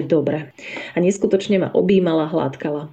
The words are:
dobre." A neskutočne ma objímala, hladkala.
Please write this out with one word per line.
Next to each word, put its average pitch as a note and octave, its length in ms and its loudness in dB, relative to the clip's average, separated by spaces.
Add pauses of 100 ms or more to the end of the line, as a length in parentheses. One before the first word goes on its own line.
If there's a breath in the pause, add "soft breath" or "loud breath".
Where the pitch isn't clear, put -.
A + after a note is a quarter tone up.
dobre." D3+ 480 0 (400 loud breath)
A E3+ 80 0
neskutočne G3 560 2
ma F3+ 160 0
objímala, F3+ 560 2
hladkala. D3 640 -4